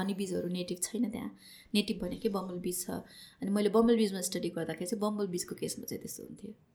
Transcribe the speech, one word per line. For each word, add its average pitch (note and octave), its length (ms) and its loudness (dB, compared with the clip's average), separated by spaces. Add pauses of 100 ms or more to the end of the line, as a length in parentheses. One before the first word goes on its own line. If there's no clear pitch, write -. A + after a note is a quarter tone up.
हनी G3 140 2
बिजहरू F3+ 340 0
नेटिभ F3 340 -2
छैन G#3+ 280 0
त्यहाँ। - 260 -6 (380)
नेटिभ G#3 280 2
भनेकै F3+ 260 -2
बम्बल F#3 300 -2
बिज F3+ 280 -4
छ। - 40 -6
अनि - 600 -6
मैले G#3 180 6
बम्बल A3+ 280 8
बिजमा G3 240 4
स्टडी F3 280 -2
गर्दाखेरि E3 380 -4
चाहिँ G3 140 -2
बम्बल G#3 260 0
बिजको F3 280 -4
केसमा - 300 -6
चाहिँ - 180 -8
त्यस्तो - 200 -10
हुन्थ्यो। - 320 -12 (200)